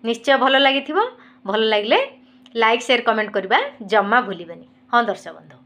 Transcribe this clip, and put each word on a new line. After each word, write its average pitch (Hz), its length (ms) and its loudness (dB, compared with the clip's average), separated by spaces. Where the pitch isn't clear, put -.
ନିଶ୍ଚୟ 240 340 0
ଭଲ 262 200 2
ଲାଗିଥିବ। 277 400 2
ଭଲ 208 200 -2
ଲାଗିଲେ 220 340 0
ଲାଇକ୍, 226 280 2
ସେୟାର, 240 200 0
କମେଣ୍ଟ 214 300 -2
କରିବା 202 260 -2
ଜମା 202 360 2
ଭୁଲିବେନି। 170 460 -12
ହଁ 240 160 2
ଦର୍ଶକ 180 300 -8
ବନ୍ଧୁ 156 320 -20